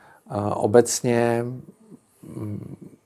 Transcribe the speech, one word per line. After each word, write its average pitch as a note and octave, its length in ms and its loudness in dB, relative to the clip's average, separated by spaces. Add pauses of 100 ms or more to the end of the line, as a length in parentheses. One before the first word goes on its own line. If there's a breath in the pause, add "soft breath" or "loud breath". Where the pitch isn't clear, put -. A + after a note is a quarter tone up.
(540 soft breath)
obecně, A#2+ 880 4 (800)
mm, - 520 -10 (300)